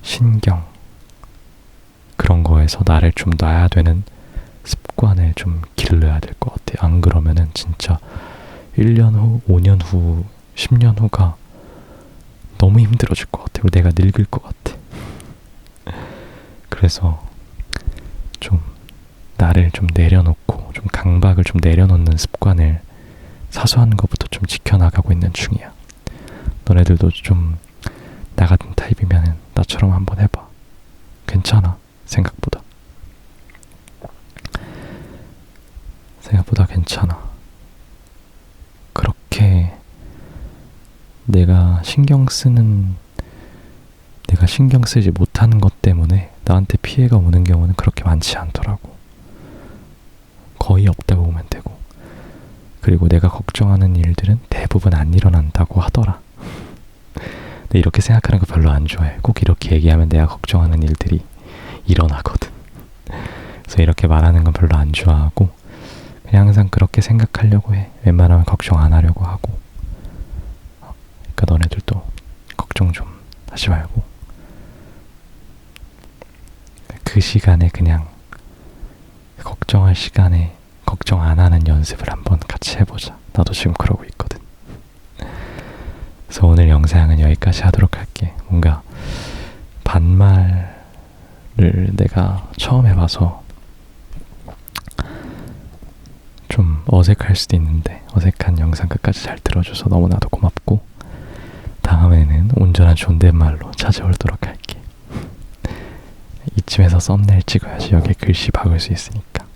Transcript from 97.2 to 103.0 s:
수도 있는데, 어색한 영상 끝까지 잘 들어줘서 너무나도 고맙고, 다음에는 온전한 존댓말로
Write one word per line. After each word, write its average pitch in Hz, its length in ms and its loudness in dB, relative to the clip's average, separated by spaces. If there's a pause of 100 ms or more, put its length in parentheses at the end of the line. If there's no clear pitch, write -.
수도 - 220 -2
있는데, 78 460 -2 (100)
어색한 90 460 0
영상 80 300 -2
끝까지 - 340 -4
잘 - 160 -12
들어줘서 - 500 -4
너무나도 90 400 0
고맙고, - 560 -2 (960)
다음에는 82 760 2
온전한 87 380 4
존댓말로 80 800 2